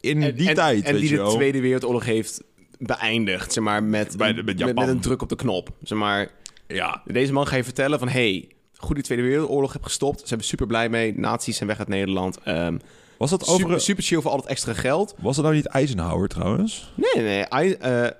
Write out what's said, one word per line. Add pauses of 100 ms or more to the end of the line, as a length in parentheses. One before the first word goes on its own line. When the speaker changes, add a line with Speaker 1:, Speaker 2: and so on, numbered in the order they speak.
Speaker 1:
In
Speaker 2:
En,
Speaker 1:
die
Speaker 2:
en,
Speaker 1:
tijd,
Speaker 2:
en
Speaker 1:
weet
Speaker 2:
die
Speaker 1:
je
Speaker 2:
de
Speaker 1:
wel.
Speaker 2:
Tweede
Wereldoorlog
heeft (360)
beëindigd,
zeg
maar,
met,
Speaker 1:
Bij
de,
met
Speaker 2:
met,
Speaker 1:
Japan.
Speaker 2:
met
een
druk
op
de
knop. (120)
Zeg
maar, (360)
Speaker 1:
Ja.
Speaker 2:
deze
man
ga
je
vertellen
van,
"Hey, (280)
goed
die
Tweede
Wereldoorlog
hebt
gestopt.
Ze
hebben
super
blij
mee.
Nazi's
zijn
weg
uit
Nederland.
Ehm, (400)
Speaker 1:
Was
dat
Speaker 2:
super,
Speaker 1:
overigens
Speaker 2:
super
chill
voor
al
het
extra
geld."
Speaker 1:
Was
dat
nou
niet
Eisenhower
trouwens?
Speaker 2:
Nee,
nee,
nee.
Ei-,
eh, (140)